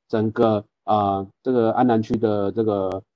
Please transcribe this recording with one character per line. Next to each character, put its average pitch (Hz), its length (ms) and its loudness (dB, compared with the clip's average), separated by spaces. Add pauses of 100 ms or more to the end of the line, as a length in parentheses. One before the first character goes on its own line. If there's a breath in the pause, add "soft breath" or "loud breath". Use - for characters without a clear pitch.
整 110 220 0
个， 110 340 2 (180)
呃， 98 420 0 (160)
这 - 80 -4
个 117 220 2
安 127 160 2
南 113 160 2
区 120 140 -4
的 104 340 0
这 110 100 -2
个， 98 420 -2 (120)